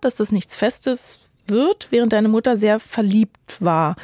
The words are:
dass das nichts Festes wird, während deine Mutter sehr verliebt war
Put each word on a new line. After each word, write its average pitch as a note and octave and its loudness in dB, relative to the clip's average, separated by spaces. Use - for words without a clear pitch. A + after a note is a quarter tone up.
dass - -2
das G#3+ -2
nichts - -4
Festes - -4
wird, C4 0
während A#3 2
deine G#3+ 2
Mutter A3+ 2
sehr G#3+ 2
verliebt G#3+ 0
war D#3+ 0